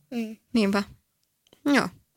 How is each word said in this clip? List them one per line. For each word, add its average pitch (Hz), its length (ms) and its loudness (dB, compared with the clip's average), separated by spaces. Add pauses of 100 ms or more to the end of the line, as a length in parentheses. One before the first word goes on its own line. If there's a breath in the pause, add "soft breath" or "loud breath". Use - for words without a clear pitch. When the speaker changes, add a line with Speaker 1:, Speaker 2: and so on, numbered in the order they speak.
(120)
Speaker 1:
Mm. 226 260 -8 (160)
Speaker 2:
Niinpä. 202 300 2 (840)
Joo, 269 240 2 (280)